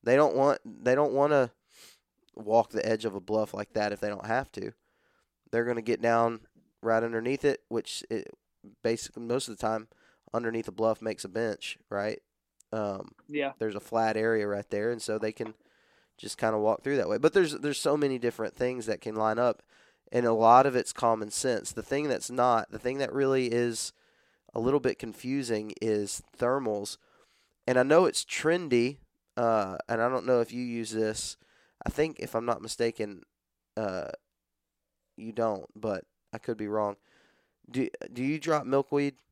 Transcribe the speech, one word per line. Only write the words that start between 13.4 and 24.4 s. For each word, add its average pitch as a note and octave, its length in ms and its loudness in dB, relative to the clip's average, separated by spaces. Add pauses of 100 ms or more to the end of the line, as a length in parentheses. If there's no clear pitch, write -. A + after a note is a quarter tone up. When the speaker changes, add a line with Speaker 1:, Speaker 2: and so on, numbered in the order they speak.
Speaker 1:
there's G#2+ 180 -4
a G#2 40 -6
flat A2+ 380 0
area A2 300 2
right G2+ 220 -4
there, G#2+ 220 -2
and A#2 100 -6
so A2 160 -4
they G#2+ 140 -2
can A2 240 -10 (600)
just - 200 -12
kinda A2 220 0
walk G#2+ 240 2
through C#3 140 0
that G2+ 120 0
way. G#2+ 80 0
But D3+ 160 4
there's, F3 260 4
there's C#3+ 200 -4
so D3+ 180 2
many C3+ 220 0
different A2+ 360 -4
things B2 300 -4
that G#2+ 160 -4
can A2 140 -8
line A2 240 0
up, A#2+ 240 0 (480)
and B2 140 2
a A2+ 80 4
lot A#2 320 10
of C3 100 0
it's - 180 -2
common A2 380 0
sense. - 400 -2
The A2+ 120 -10
thing D3 260 -2
that's - 200 -4
not, B2 400 2
the A2 100 -12
thing C3 200 -4
that C3+ 140 -4
really C3+ 380 2
is A#2+ 400 -2 (640)